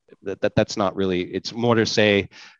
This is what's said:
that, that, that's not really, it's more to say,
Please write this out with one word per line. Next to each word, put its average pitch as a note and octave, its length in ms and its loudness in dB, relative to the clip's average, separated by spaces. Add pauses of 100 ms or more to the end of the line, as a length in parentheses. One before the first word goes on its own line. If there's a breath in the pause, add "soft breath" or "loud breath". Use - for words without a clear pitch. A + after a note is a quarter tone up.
(220)
that, F#2+ 200 -10
that, G#2 140 -2
that's G#2+ 200 0
not F#2+ 200 -2
really, F#2 260 0
it's F#2 320 -8
more A#2 220 2
to A2 100 2
say, G#2 420 2 (320 loud breath)